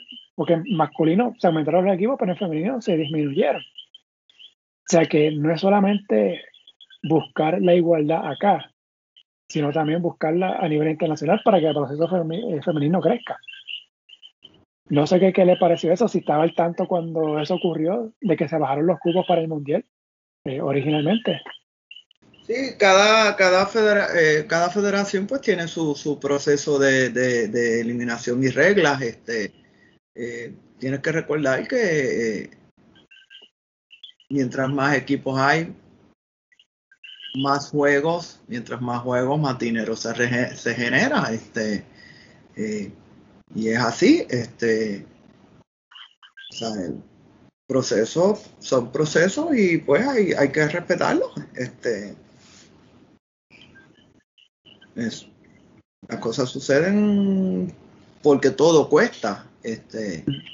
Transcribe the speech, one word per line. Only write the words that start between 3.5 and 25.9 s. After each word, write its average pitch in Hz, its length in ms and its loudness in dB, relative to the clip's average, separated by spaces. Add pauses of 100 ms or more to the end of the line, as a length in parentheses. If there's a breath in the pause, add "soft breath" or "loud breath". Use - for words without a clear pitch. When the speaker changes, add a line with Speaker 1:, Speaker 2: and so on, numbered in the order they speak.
Speaker 1:
O - 1300 -16
sea 160 120 4
que 151 260 2
no 151 220 -2
es 160 80 -2
solamente 196 840 0 (600)
buscar 156 580 0
la 175 120 4
igualdad 165 540 2
acá, 156 440 0 (800)
sino 147 220 -2
también 156 280 0
buscarla 165 600 -2
a 175 80 0
nivel 151 220 0
internacional 156 540 0
para 196 140 6
que 156 80 2
el 151 80 0
baloncesto 147 320 -2
femi-, 175 500 -2
eh, 143 60 -6
femenino 160 380 0
crezca. 180 360 -2 (1500)
No 147 200 2
sé 185 100 4
qué, 185 140 4
qué 190 120 4
le 180 120 6
pareció 170 360 2
eso, 196 140 2
si 196 120 -2
estaba 156 260 2
al 170 100 0
tanto 170 320 -2
cuando 160 540 -2
eso 165 160 -2
ocurrió, 180 640 -2
de 165 160 0
que 151 120 -2
se 160 100 -2
bajaron 147 280 0
los 175 140 0
cupos 175 260 0
para 170 140 2
el 165 80 -4
Mundial, 151 360 -4 (600)
eh, 135 160 -6
originalmente. 151 800 0 (1040)
Speaker 2:
Sí, 247 360 -6
cada, 208 560 6
cada 190 320 4
federa-, 208 500 2
eh, 156 300 4
cada 170 240 0
federación, 202 560 -2
pues, 269 140 -4
tiene 170 260 0
su, 160 300 -4